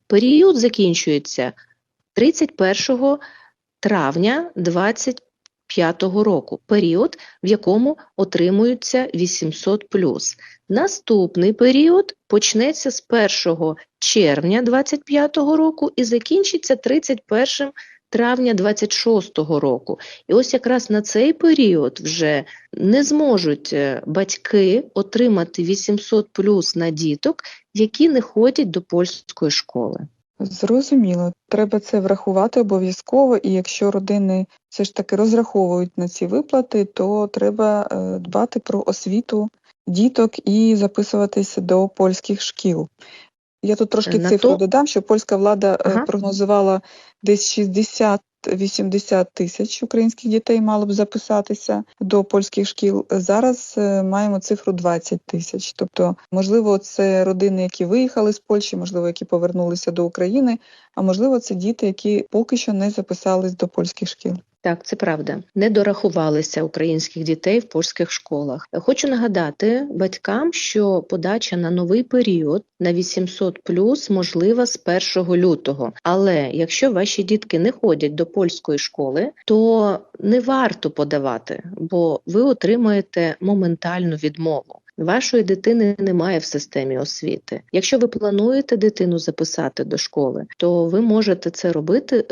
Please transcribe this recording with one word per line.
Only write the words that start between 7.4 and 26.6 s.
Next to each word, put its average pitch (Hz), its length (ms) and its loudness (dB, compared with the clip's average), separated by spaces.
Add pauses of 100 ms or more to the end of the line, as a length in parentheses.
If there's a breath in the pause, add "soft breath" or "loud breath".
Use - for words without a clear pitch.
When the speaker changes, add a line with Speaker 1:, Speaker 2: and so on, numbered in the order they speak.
Speaker 1:
в - 20 -4
якому 214 500 2 (200 loud breath)
отримуються 202 1000 0
вісімсот 175 720 -2
плюс. 170 480 -2 (320 loud breath)
Наступний 202 840 2
період 294 640 4 (140)
почнеться 240 600 0
з - 100 -8
першого 170 760 0 (220 loud breath)
червня 175 640 2
двадцять 269 420 0
п'ятого 294 520 2
року 311 400 2
і 254 80 0
закінчиться 269 720 0
тридцять 262 500 0
першим 262 440 -2 (400 loud breath)
травня 240 440 2
двадцять 208 380 0
шостого 160 680 0
року. 131 380 -2 (300 loud breath)
І - 60 0
ось 254 200 4
якраз 247 360 0
на 208 120 2
цей 247 300 2
період 220 680 2
вже 151 440 -2 (280 loud breath)
не 247 320 2
зможуть, 240 680 0
е, 139 340 -2
батьки 196 800 2 (100)
отримати 196 680 0
вісімсот 208 720 0
плюс 196 440 0